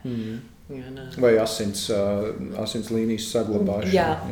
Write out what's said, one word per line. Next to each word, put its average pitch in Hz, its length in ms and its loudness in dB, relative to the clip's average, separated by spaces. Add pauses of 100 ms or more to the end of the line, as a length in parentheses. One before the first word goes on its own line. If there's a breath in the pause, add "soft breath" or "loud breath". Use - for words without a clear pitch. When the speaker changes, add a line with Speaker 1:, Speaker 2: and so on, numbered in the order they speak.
Speaker 1:
Mhm. 117 360 -4 (300)
Speaker 2:
Jā, 131 200 -12
nē. 131 300 -10
Speaker 1:
Vai 117 180 8
asins, 104 520 -2
ā, 101 680 0
asins 107 320 -4
līnijas 113 400 0
saglabāšana. 104 600 2
Speaker 2:
Jā, 160 260 4 (140)